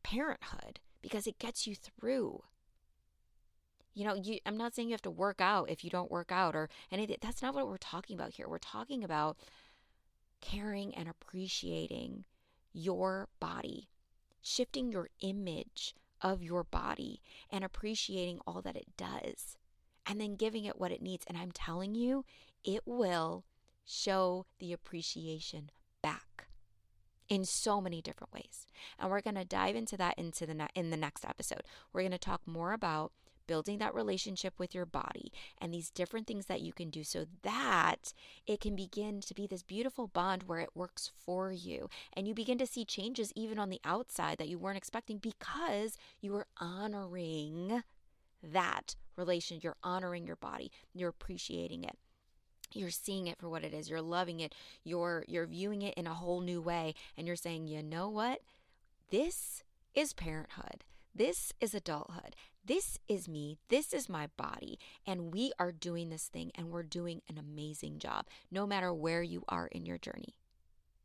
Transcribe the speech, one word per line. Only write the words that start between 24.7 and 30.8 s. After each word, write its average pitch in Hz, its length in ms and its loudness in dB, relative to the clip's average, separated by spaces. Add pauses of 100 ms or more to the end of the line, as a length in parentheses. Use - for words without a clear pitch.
appreciation 160 1000 -4 (320)
back - 460 -4 (800)
in 190 160 6
so 202 360 4
many 170 200 0
different - 320 -8
ways. - 340 -12 (320)
And 185 120 2
we're 196 100 4
gonna 196 240 0
dive 190 320 4
into 226 200 -2
that 180 220 4
into 165 280 -2
the 156 80 -2
ne-, 156 200 0
in 170 160 2